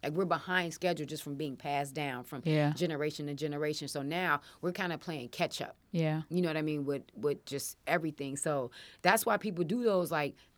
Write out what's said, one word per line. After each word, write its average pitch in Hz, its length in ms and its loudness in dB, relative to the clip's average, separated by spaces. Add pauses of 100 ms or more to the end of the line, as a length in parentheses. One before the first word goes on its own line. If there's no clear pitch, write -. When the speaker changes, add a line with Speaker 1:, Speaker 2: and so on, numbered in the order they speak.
Speaker 1:
Like, 151 100 -2
we're 185 120 2
behind 170 460 0
schedule 160 360 0
just 151 160 -8
from 143 100 -6
being 139 220 -4
passed 143 400 -2
down 135 280 -4
from 127 220 -10
Speaker 2:
Yeah. 151 280 6
Speaker 1:
generation 151 520 0
to 147 80 -4
generation. 147 540 -2
So 139 160 -4
now 160 380 2 (200)
we're 180 120 0
kinda 175 260 0
playing 135 300 -6
catch - 300 -2
up. - 160 -6 (160)
Speaker 2:
Yeah. 156 380 2
Speaker 1:
You 180 140 2
know 170 60 2
what 156 80 0
I 156 40 0
mean? 151 240 0
With, 139 160 0 (140)
with 143 300 0
just - 320 -6 (100)
everything. 151 500 -2
So 143 320 0 (320)
that's 196 240 6
why 208 120 4
people 175 260 0
do 220 200 0
those, 180 280 4
like, 151 240 0 (220)